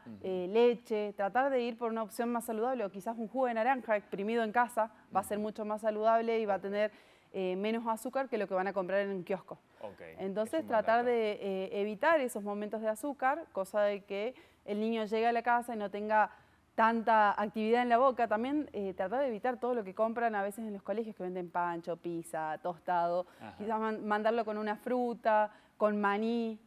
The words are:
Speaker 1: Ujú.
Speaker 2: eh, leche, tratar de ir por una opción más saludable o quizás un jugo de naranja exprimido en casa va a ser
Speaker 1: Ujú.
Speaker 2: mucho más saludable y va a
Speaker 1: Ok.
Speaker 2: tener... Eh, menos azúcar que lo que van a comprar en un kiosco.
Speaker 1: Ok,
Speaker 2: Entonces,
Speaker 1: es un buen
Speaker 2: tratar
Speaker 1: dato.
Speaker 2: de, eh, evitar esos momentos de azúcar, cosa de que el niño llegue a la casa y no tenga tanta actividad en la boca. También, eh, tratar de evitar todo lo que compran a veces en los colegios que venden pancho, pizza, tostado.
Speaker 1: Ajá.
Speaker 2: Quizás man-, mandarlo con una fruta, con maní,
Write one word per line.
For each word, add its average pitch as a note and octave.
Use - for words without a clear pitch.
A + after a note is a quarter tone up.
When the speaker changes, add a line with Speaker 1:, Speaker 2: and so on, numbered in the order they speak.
Speaker 1:
Ujú. A3+
Speaker 2:
eh, F#3
leche, A3
tratar G#3
de C4
ir A#3
por A#3
una A3+
opción A#3
más A#3
saludable A#3
o F#3+
quizás A3+
un A3+
jugo C4
de A#3+
naranja A3+
exprimido G#3
en G#3+
casa A3+
va F#3+
a G3
ser G#3
Speaker 1:
Ujú. G#3
Speaker 2:
mucho G#3+
más G#3
saludable A3+
y A3
va G3+
a F#3+
Speaker 1:
Ok. F#3
Speaker 2:
tener... G#3
Eh, F#3
menos A3
azúcar B3+
que A#3
lo G3+
que F#3+
van F#3
a F#3+
comprar F#3+
en G3+
un F#3+
kiosco. F3
Speaker 1:
Ok, -
Speaker 2:
Entonces, G3
Speaker 1:
es D#4+
un G#3+
buen A3
Speaker 2:
tratar A3
Speaker 1:
dato. A#3+
Speaker 2:
de, A3+
eh, F#3+
evitar C#4
esos A#3+
momentos G#3
de A3
azúcar, C#4
cosa G3
de G3+
que G#3
el G#3
niño A3+
llegue A3
a A#3
la A#3
casa A#3+
y -
no G3+
tenga G#3
tanta A3
actividad A3
en B3
la A#3
boca. B3
También, B3+
eh, G3
tratar F#3+
de C#4+
evitar A#3+
todo B3
lo A3+
que F#3
compran A3+
a G3+
veces G#3
en G#3
los G3
colegios G#3+
que -
venden F3+
pancho, E3+
pizza, E3
tostado. F3
Speaker 1:
Ajá. G#2+
Speaker 2:
Quizás G#3+
man-, A3
mandarlo G#3+
con G#3
una G#3+
fruta, A#3
con G#3
maní, A3